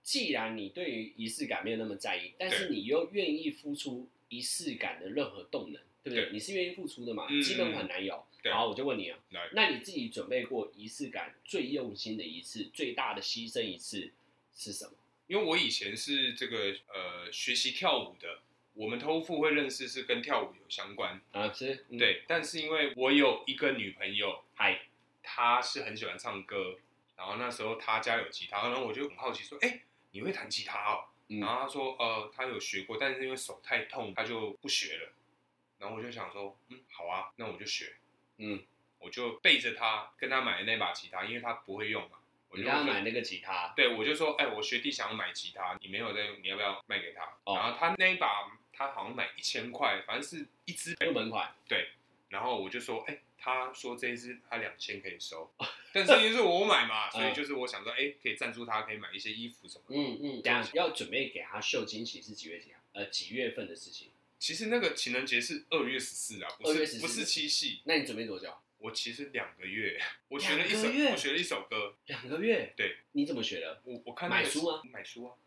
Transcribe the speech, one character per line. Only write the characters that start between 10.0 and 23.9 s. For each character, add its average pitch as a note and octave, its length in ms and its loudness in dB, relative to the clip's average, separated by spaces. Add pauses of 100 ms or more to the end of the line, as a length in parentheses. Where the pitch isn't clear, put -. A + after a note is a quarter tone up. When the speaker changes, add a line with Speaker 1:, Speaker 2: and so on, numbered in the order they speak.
Speaker 1:
准 - 200 -6
备 B2 160 2
过 A2+ 300 -2
仪 G#2 120 -14
式 C3+ 220 -6
感 - 260 -6 (100)
最 D#3+ 240 -2
用 B2+ 260 -2
心 A2 220 -4
的 G2 60 -6
一 E2 200 -10
次、 G#2 300 -6
最 B2+ 200 -2
大 A2+ 220 -2
的 G2+ 80 -6
牺 A#2 280 -4
牲 A#2 120 0
一 F#2+ 140 -4
次 F2 340 -8 (440)
是 - 180 -10
什 - 120 -8
么？ - 80 -16 (340)
Speaker 2:
因 F#3+ 120 0
为 G#3+ 60 4
我 E3 120 4
以 F3+ 120 4
前 G#2 280 -2
是 C3+ 380 0
这 A#2+ 120 -4
个， G#2 300 0 (120)
呃， F2+ 420 -6
学 B2 240 0
习 B2 160 2
跳 D#3 300 4
舞 - 180 -10
的， E2+ 220 -10 (320)
我 G#2+ 160 -4
们 A#2+ 100 -2
偷 D#3 220 2
富 D#3+ 200 -2
会 D3+ 120 6
认 C#3+ 180 2
识 B2+ 160 -4
是 B2+ 180 -6
跟 A#2+ 180 2
跳 C3+ 200 2
舞 - 120 -6
有 - 140 -20
相 G2+ 280 -6
关。 F#2+ 240 -4 (100)
Speaker 1:
啊， G#2 220 0
是、 C3 380 -4
嗯。 A#2+ 80 -8
Speaker 2:
对， A2 280 4
但 E3 160 2
是 D#3+ 160 -4
因 D3+ 120 -4
为 D3 260 4
我 C3 160 6
有 C#3 340 8
一 C3+ 80 -2
个 C3+ 180 4
女 G2+ 200 -2